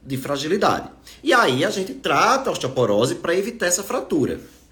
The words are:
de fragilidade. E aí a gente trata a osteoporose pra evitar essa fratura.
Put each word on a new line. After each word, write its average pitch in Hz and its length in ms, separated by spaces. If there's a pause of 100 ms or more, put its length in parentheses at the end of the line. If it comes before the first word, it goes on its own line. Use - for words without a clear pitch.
de 131 140
fragilidade. 143 720 (340)
E 285 100
aí 170 320
a 208 40
gente 202 240
trata 196 560
a - 40
osteoporose 127 640
pra 170 200
evitar 196 320
essa 180 160
fratura. 160 560 (320)